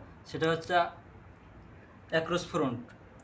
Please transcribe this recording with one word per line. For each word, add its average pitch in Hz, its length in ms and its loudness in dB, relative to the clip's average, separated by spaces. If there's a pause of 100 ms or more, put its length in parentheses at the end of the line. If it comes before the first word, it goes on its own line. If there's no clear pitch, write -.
(300)
সেটা 160 220 2
হচ্ছে 165 220 -2 (1400)
অ্যাক্রস 165 420 0
ফ্রন্ট। 131 280 0 (440)